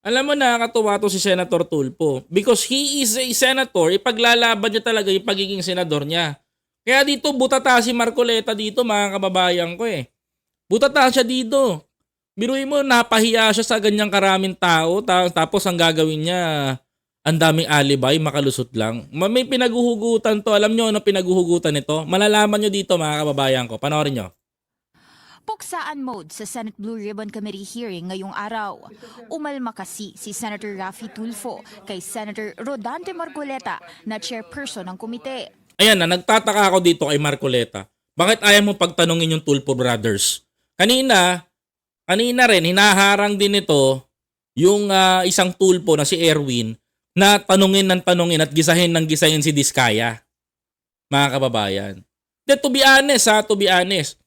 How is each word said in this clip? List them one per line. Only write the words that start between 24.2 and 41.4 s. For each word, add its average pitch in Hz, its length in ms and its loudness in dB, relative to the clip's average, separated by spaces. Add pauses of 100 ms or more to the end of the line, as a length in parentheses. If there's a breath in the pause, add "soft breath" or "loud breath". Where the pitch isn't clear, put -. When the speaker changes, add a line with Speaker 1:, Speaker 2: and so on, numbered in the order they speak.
Speaker 2:
Puksaan 302 540 -10
mode 214 260 -10
sa 214 160 -14
Senate 220 320 -12
Blue 220 160 -10
Ribbon 214 320 -10
Committee 208 400 -12
hearing 190 460 -12
ngayong 190 180 -10
araw. 208 560 -10 (460 loud breath)
Umalma 285 420 -10
kasi 196 400 -16
si - 160 -16
Senator 208 480 -10
Raffy 190 320 -12
Tulfo 226 540 -12 (240 loud breath)
kay 190 100 -12
Senator 214 560 -12
Rodante 269 560 -10
Marcoleta 294 720 -10 (240 loud breath)
na 214 160 -10
chairperson 226 640 -12
ng 185 80 -12
komite. 233 560 -12 (300)
Speaker 1:
Ayan 208 180 4
na, 170 80 2
nagtataka 202 640 2
ako 185 80 4
dito 170 320 2
kay 147 80 0
Marcoleta. 131 680 -2 (260)
Bakit 208 320 2
ayaw 208 160 6
mo 202 160 0
pagtanungin 165 560 0
yung 156 80 -4
Tulfo 139 320 0
brothers? 117 720 -2 (320)
Kanina, 202 640 2 (640)